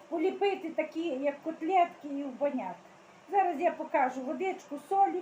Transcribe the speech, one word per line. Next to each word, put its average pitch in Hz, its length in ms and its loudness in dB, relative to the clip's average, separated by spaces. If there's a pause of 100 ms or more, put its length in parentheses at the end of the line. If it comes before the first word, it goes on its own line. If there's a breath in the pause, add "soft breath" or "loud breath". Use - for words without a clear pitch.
(100)
уліпити 349 600 0
такі, 320 380 -4
як 285 340 -2
котлетки, 320 680 0
і 277 140 -6
в 254 160 -8
баняк. 208 360 -2 (560)
Зараз 359 300 2
я 339 100 4
покажу 269 500 0
водичку, 285 580 -4 (100)
солю, 392 340 4